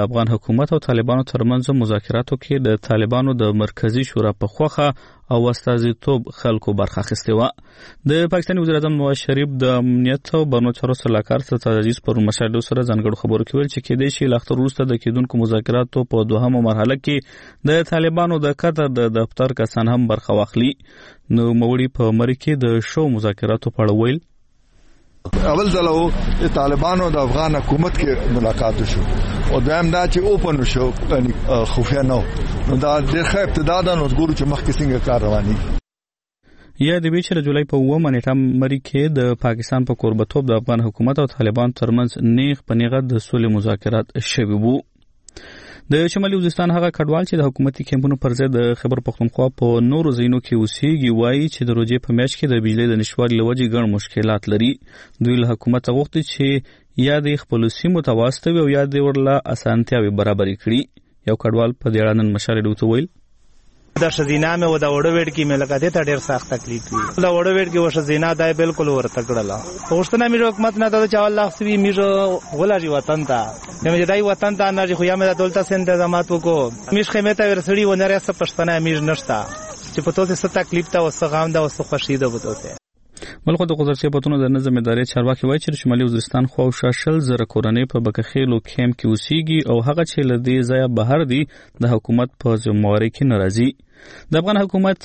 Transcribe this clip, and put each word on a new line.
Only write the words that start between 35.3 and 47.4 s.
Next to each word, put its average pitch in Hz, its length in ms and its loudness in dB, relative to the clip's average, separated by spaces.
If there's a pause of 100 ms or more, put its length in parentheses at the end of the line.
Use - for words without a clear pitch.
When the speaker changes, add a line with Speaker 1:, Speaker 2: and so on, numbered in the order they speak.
Speaker 1:
یا 175 100 2
د 165 140 -2
وی 175 100 0
چې - 120 -4
د 165 120 0
جولای 143 240 0
په 147 60 0
اوومه 143 340 2
نیټه 131 240 0 (280)
مری 135 260 0
کې 139 140 0 (160)
د - 20 2 (260)
پاکستان 120 380 0
په 123 100 -2
کوربه‌توب 110 520 0
د 120 140 2
افغان 117 280 0
حکومت 123 300 0
او 139 180 0
طالبان 120 440 0
ترمنځ 120 300 2 (260)
نیغ 135 200 2 (100)
په 117 80 -2
نیغه 120 260 0
د 123 260 -2
سولې 117 300 0
مذاکرات 110 500 0 (260)
شوي 104 300 0
وو. 123 160 2 (1120)
د - 20 2 (180)
شمالي 196 240 0
وزیرستان 175 340 0
هغه 175 260 2
کډوال 160 320 0
چې 180 100 -2
د 147 100 4